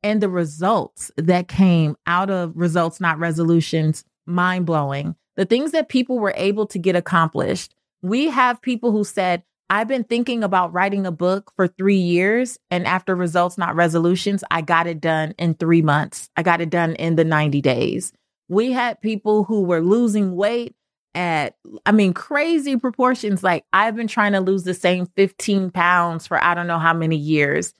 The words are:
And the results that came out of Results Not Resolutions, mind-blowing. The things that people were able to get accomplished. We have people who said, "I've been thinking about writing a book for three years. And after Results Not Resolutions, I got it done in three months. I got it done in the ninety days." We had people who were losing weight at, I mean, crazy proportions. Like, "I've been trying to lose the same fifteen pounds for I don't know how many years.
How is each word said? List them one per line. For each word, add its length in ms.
And 200
the 80
results 880
that 320
came 480
out 220
of 260
Results 460
Not 180
Resolutions, 840
mind-blowing. 920
The 100
things 260
that 180
people 300
were 180
able 300
to 120
get 160
accomplished. 800
We 280
have 320
people 280
who 120
said, 400
"I've 180
been 160
thinking 400
about 300
writing 320
a 60
book 440
for 120
three 320
years. 580
And 160
after 280
Results 440
Not 160
Resolutions, 760
I 120
got 260
it 120
done 380
in 160
three 300
months. 520
I 60
got 200
it 100
done 240
in 200
the 80
ninety 380
days." 500
We 220
had 300
people 420
who 180
were 200
losing 540
weight 380
at, 440
I 60
mean, 200
crazy 640
proportions. 680
Like, 280
"I've 240
been 120
trying 240
to 100
lose 220
the 100
same 320
fifteen 540
pounds 560
for 180
I 120
don't 100
know 140
how 160
many 220
years. 640